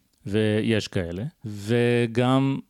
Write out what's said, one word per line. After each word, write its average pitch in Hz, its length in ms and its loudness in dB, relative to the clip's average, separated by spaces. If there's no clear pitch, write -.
ויש 107 600 0
כאלה, 90 360 -4
וגם, 120 1120 0